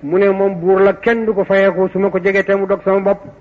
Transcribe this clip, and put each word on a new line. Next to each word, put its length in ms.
Mu 160
ne 100
moom 300
buur 220
la, 120
kenn 320
du 80
ko 100
fayeeku, 480
su 60
ma 120
ko 100
jegee 240
te 120
mu 120
dog 160
sama 160
bopp. 200